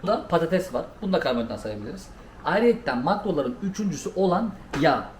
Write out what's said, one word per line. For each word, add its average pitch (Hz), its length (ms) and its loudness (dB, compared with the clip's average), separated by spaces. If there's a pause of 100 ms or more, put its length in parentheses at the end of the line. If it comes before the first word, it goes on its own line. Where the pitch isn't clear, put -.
Burada 196 240 0
patates 170 460 2
var. 123 120 -2 (160)
Bunu 190 120 -2
da 170 60 4
karbonhidrat 117 400 -2
sayabiliriz. 110 480 -8 (380)
Ayrıyeten 180 580 2
makroların 151 600 0
üçüncüsü 196 520 -2
olan 190 360 2 (300)
yağ. 135 280 4 (100)